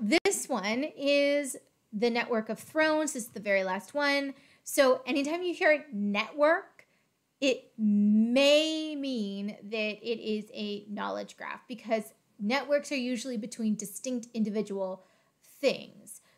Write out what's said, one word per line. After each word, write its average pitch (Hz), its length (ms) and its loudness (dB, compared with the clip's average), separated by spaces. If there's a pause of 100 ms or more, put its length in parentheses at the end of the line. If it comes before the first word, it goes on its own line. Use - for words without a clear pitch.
this 320 480 2
one 226 360 -2 (120)
is 285 600 2 (360)
the 226 180 0
Network 233 380 -2
of 220 100 -6
Thrones. 311 560 0
This 233 100 -8
is - 60 -16
the 214 100 -12
very 196 240 2
last 190 300 -4
one. 277 400 0 (300)
So 254 420 4
anytime 285 360 0
you 349 120 -2
hear 302 380 2
network, 220 920 0 (540)
it 262 360 0
may 254 1200 4
mean 208 680 -6
that 208 120 -8
it 214 440 -4
is 214 340 -4
a 208 340 -8
knowledge 196 480 -8
graph - 300 -14
because 220 480 -6 (240)
networks 277 540 0
are 285 40 -2
usually 247 400 -4
between 214 380 -2
distinct 233 580 -6
individual 202 720 -4 (560)
things. - 600 -4 (180)